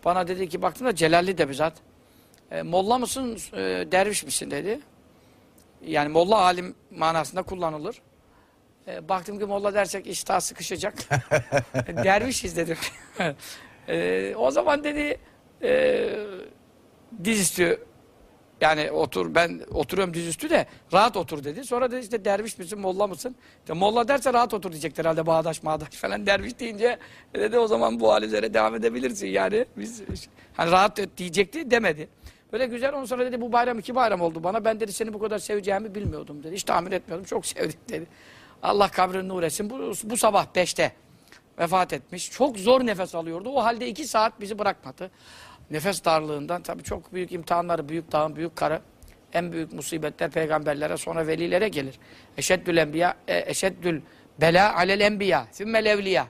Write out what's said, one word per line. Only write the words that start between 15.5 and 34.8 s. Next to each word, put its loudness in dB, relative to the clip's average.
e, 2
"Dizüstü, 2
yani 2
otur, -2
ben 2
oturuyorum -2
dizüstü -4
de 4
rahat 6
otur." -4
dedi. -8
Sonra 0
dedi, -6
işte, -6
"Derviş -2
misin, -10
molla 0
mısın?" -8
İşte, -10
"Molla 2
derse 2
rahat 4
otur." -4
diyecektir -6
herhalde, 2
bağdaş 2
mağdaş -4
falan. -4
Derviş 2
deyince, 0
e, -2
dedi, 2
"O 6
zaman 2
bu 8
alimlere 2
devam 4
edebilirsin -2
yani." 2
Biz, -12
hani, 0
"Rahat 6
et." -6
diyecekti, -2
demedi. 0
Böyle 0
güzel. -2
Ondan -6
sonra -2
dedi, -4
"Bu -6
bayram 2
iki -8
bayram 2
oldu -2
bana. -2
Ben," 2